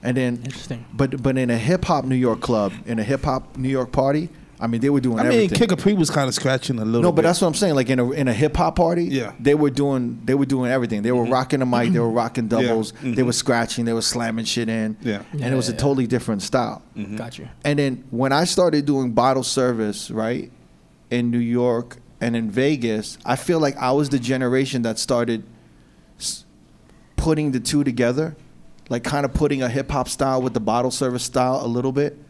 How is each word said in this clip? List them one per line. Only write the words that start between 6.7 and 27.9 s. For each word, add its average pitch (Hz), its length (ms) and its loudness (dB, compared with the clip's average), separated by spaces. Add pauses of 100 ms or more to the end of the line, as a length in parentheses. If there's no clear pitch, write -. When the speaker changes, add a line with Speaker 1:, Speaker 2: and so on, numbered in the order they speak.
Speaker 3:
a 107 60 -2
little 117 160 2
Speaker 1:
No, 180 100 4
but 151 60 2
Speaker 3:
bit. 160 60 4
Speaker 1:
that's 170 180 2
what 190 60 4
I'm 156 60 0
saying. 156 220 2
Like, 131 140 2
in 131 100 2
a, 123 120 0
in 143 180 0
a 120 40 2
hip 147 220 0
hop 160 220 2
party, 175 280 2
Speaker 3:
Yeah. 131 360 -4
Speaker 1:
they 139 140 4
were 151 140 4
doing, 127 560 0
they 127 100 2
were 139 100 2
doing 127 260 0
everything. 117 300 0
They 117 100 0
were 123 120 2
Speaker 2:
Mm-hmm. 123 100 0
Speaker 1:
rocking 131 260 0
the 131 60 0
mic, 120 260 2
they 147 80 4
were 117 100 2
rocking 117 400 0
Speaker 3:
Yeah. 113 120 2
Speaker 1:
doubles, 113 400 0
they 131 100 -4
Speaker 3:
Mm-hmm. 127 140 2
Speaker 1:
were 123 80 0
scratching, 117 520 0
they 117 80 0
were 113 80 0
slamming 113 440 -4
shit 113 240 -2
in, 110 320 -2
Speaker 3:
Yeah. 104 180 -2 (140)
Speaker 1:
and 143 100 -4
it 127 120 0
was 123 120 0
a 120 40 -2
Speaker 2:
Yeah, 110 40 -4
yeah. - 60 -6
Speaker 1:
totally 135 260 2
different 110 360 -2
style. 113 380 -2 (160)
Speaker 3:
Mm-hmm. 104 200 -8
Speaker 2:
Gotcha. 113 320 -12 (160)
Speaker 1:
And 147 140 2
then 135 300 -2
when 127 220 0
I 151 140 4
started 160 400 2
doing 135 260 0
bottle 127 320 2
service, 117 680 -2
right, 110 380 -4 (640)
in 120 180 0
New 120 100 0
York 120 580 0 (240)
and 117 140 0
in 113 160 -2
Vegas, 117 760 0
I - 120 0
feel 165 240 0
like 139 160 0
I 127 160 0
was 143 160 2
the 135 100 0
generation 131 600 0
that 113 180 -2
started 120 440 0 (760)
s-, - 240 -10 (720)
putting 151 360 0
the 127 100 -2
two 147 240 0
together, 127 500 0 (540)